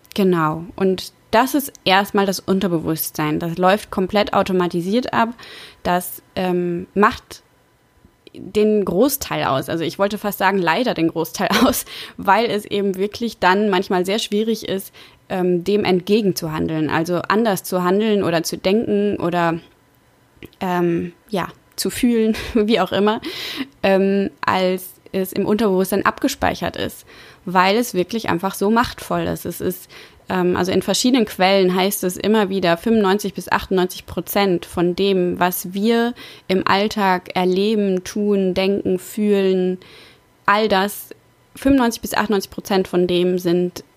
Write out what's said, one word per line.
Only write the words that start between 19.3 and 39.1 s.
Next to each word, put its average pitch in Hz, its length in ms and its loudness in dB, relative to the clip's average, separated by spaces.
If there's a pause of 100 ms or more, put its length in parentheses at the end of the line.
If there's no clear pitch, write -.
ähm, 175 540 -2 (160)
ja, 170 180 -4 (300)
zu 190 120 -4
fühlen, 220 460 2 (100)
<laughs> - 80 -10
wie 208 280 2
auch 185 100 -2
immer, 208 300 0 (640)
ähm, 196 480 2 (140)
als 185 440 0 (240)
es 190 180 -4
im 196 140 -2
Unterbewusstsein 196 600 0
abgespeichert - 720 -2
ist, - 300 -8 (400)
weil 190 320 2
es 240 160 -2
wirklich 185 360 -2
einfach 185 240 -2
so 196 160 -2
machtvoll 226 540 0
ist. 165 220 -6
Es 175 140 -8
ist, 180 300 -6 (400)
ähm, 180 260 0
also 185 160 -2
in 185 100 2
verschiedenen 240 440 2
Quellen 185 500 2
heißt 190 280 0
es 180 140 -2
immer 214 320 2
wieder, 180 280 2
fünfundneunzig 208 560 2
bis - 180 -8
achtundneunzig - 540 -2
Prozent 185 600 -2
von 175 300 -2
dem, 185 440 2
was 180 340 -2
wir 233 400 0 (340)
im 190 200 0
Alltag 196 680 0
erleben, 185 680 2
tun, 196 500 0
denken, 190 460 0
fühlen, 190 800 0 (640)